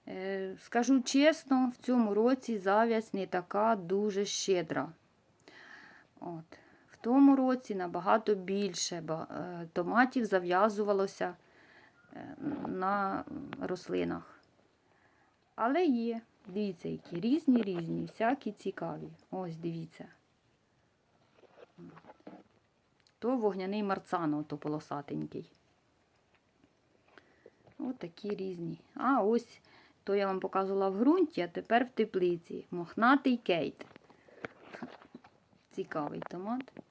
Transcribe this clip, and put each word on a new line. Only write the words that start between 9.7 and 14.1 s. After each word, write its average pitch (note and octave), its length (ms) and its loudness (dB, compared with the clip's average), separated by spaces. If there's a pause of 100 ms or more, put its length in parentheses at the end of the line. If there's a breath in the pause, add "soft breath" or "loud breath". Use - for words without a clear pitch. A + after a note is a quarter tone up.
томатів A3+ 520 2
зав'язувалося, G3 1120 2 (760 soft breath)
е, - 240 -14 (300)
на F#3+ 580 -2 (360)
рослинах. F3 800 -6 (1120 soft breath)